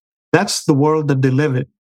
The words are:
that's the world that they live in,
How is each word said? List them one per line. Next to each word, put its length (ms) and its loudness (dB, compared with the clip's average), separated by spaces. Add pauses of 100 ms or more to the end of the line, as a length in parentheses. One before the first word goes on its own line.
(320)
that's 320 0
the 100 2
world 360 0
that 120 0
they 80 2
live 240 0
in, 120 -4 (340)